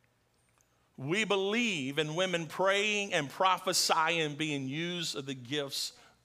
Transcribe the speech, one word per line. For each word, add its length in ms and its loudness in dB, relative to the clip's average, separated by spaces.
we 280 0
believe 760 0
in 160 0
women 320 0
praying 680 2
and 160 0
prophesying 920 2
and 160 -2
being 280 -2
used 480 -4
of 120 -6
the 80 -6
gifts 580 -6